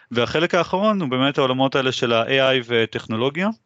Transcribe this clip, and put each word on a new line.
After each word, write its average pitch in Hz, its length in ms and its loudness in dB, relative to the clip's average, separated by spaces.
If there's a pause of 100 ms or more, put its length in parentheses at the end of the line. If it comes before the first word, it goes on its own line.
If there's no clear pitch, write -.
(100)
והחלק 120 440 0
האחרון 190 460 0
הוא 147 100 -2
באמת 131 280 0
העולמות 131 360 0
האלה 131 180 2
של 120 200 -2
ה-A 113 160 2
I 131 380 2
וטכנולוגיה, 120 840 -2 (180)